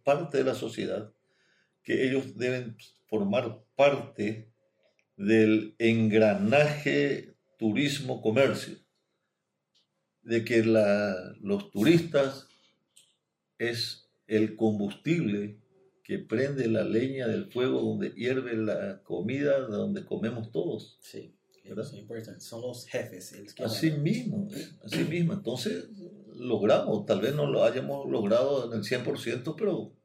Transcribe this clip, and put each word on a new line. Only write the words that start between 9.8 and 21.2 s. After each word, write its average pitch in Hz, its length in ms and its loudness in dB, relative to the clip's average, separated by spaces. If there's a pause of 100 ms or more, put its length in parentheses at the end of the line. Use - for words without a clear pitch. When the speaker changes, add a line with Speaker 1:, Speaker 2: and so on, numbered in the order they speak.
Speaker 1:
de 113 240 0
que 117 180 4
la, 101 800 2
los 101 300 -2
turistas 139 760 2 (1080)
es 117 520 -6 (180)
el 107 280 2
combustible 104 1040 -2 (440)
que - 160 -6
prende 131 480 -2
la 107 160 2
leña 123 440 0
del 101 240 -2
fuego 127 300 0
donde 107 300 -2
hierve 120 440 -2
la 98 480 -4
comida, 139 580 0
de 113 140 -6
donde 101 300 -4
comemos 113 460 -6
todos. - 500 -6
Speaker 2:
Sí, - 340 -18 (300)